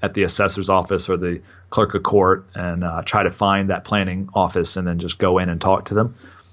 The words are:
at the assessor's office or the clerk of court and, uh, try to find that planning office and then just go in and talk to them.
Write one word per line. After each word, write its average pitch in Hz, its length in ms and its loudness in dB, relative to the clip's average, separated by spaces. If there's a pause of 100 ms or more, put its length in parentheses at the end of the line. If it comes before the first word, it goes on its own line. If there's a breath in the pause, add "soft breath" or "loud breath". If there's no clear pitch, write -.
at 95 140 -4
the 98 80 2
assessor's 95 480 0
office 95 380 0
or 92 80 2
the 87 240 -4 (300 soft breath)
clerk 107 240 0
of 101 100 -2
court 95 500 4
and, 90 300 -4
uh, 82 200 -4
try 104 200 0
to 92 80 2
find 98 380 2
that 90 140 -2
planning 95 480 -2
office 90 440 0
and 92 100 -4
then 85 140 -2
just 85 180 -8
go 92 200 2
in 92 100 0
and 85 120 -4
talk 95 260 2
to - 80 -6
them. 113 200 0 (380 loud breath)